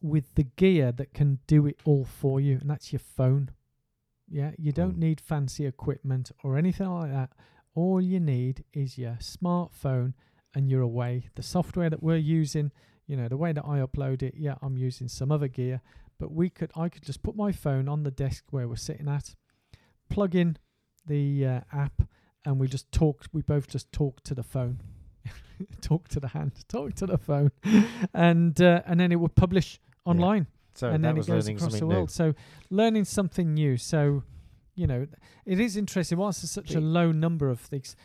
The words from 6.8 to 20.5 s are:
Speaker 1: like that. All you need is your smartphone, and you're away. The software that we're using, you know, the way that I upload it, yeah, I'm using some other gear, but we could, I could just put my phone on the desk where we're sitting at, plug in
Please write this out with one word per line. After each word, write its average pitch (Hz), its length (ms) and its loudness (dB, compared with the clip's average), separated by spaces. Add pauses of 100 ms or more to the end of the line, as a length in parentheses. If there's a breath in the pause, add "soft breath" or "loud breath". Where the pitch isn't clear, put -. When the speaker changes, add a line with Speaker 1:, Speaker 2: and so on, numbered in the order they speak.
Speaker 1:
like 170 220 -6
that. 131 200 -4 (440 soft breath)
All 185 260 2
you 185 180 0
need 131 440 -2 (100)
is 135 240 -6
your 117 220 -8
smartphone, 143 920 -2 (400 soft breath)
and 135 160 0
you're 131 120 2
away. 123 540 -4
The - 80 -12
software 175 460 -2
that 156 120 -4
we're 160 160 2
using, 151 540 0 (360 soft breath)
you 139 100 -6
know, 120 100 -2
the 127 100 -2
way 170 160 0
that 147 120 -4
I 143 140 -2
upload 131 440 -2
it, 131 120 -6
yeah, 147 260 -4
I'm 131 160 -4
using 127 320 -4
some 131 220 -4
other 147 180 0
gear, 127 320 -4 (360 soft breath)
but 156 140 -8
we 165 180 0
could, - 280 -8
I 165 120 -2
could - 140 -12
just - 200 -10
put - 120 -6
my 208 160 0
phone 135 380 -2
on 151 140 -2
the 143 80 -4
desk 131 400 -4
where 127 180 -4
we're 117 80 -6
sitting 147 320 -8
at, 143 260 -6 (720 soft breath)
plug 196 240 0
in 175 240 2 (480)